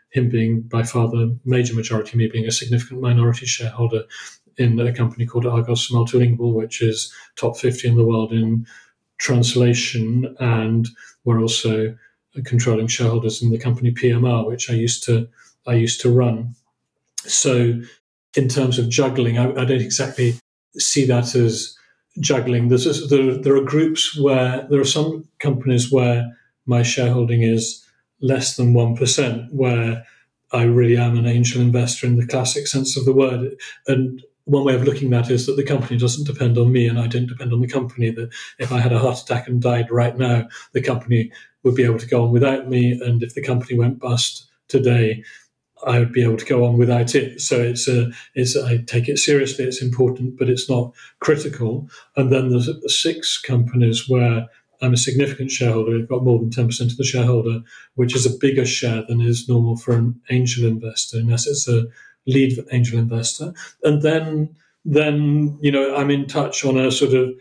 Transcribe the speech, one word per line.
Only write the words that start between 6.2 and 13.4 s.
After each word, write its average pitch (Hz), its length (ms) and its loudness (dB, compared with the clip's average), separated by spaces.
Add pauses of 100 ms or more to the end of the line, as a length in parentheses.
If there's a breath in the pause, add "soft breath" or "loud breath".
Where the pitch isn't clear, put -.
which 113 280 -4
is 110 320 -2 (220 loud breath)
top 113 200 -4
fifty 123 300 -2
in 120 100 4
the 117 80 4
world 113 280 0
in 113 340 0 (520 loud breath)
translation. 120 1200 0
And 117 480 0 (360 loud breath)
we're 113 160 2
also 113 540 -2 (500 soft breath)
controlling 117 440 0
shareholders 113 540 -2